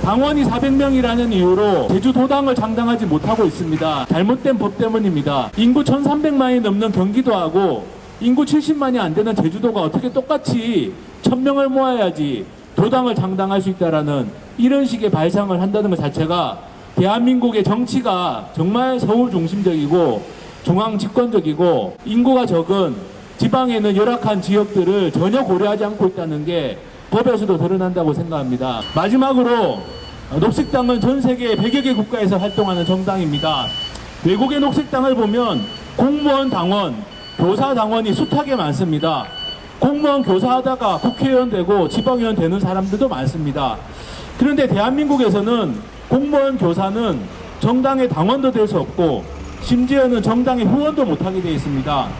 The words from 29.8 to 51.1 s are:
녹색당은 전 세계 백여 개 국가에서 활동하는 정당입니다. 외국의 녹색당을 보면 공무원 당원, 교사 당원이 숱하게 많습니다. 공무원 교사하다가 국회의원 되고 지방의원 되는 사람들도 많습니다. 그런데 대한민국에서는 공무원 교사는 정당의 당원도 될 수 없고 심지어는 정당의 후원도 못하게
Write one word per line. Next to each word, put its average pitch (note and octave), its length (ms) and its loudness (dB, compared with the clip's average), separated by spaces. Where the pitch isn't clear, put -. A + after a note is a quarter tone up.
녹색당은 B3 640 0
전 C4 180 2
세계 B3 360 0
백여 A#3+ 260 0
개 C4 140 0
국가에서 G#3 420 0
활동하는 F#3+ 480 0
정당입니다. D#3+ 800 -2
외국의 B3 360 2
녹색당을 C4+ 560 0
보면 A3+ 440 0
공무원 C#4 540 2
당원, F#3 420 0
교사 G#3+ 380 2
당원이 A3 400 0
숱하게 C#4+ 420 0
많습니다. D3+ 720 0
공무원 C#4+ 420 2
교사하다가 B3 760 0
국회의원 B3+ 520 0
되고 F#3 400 0
지방의원 A#3 460 0
되는 F3+ 240 0
사람들도 G3 500 0
많습니다. C3+ 680 -4
그런데 C#4 300 2
대한민국에서는 A3 1120 0
공무원 C4+ 500 2
교사는 F#3+ 640 0
정당의 B3+ 480 2
당원도 B3 440 2
될 G#3+ 160 2
수 G3 100 -2
없고 D3+ 460 0
심지어는 B3 580 2
정당의 B3 440 2
후원도 C#4+ 400 2
못하게 F#3 360 -2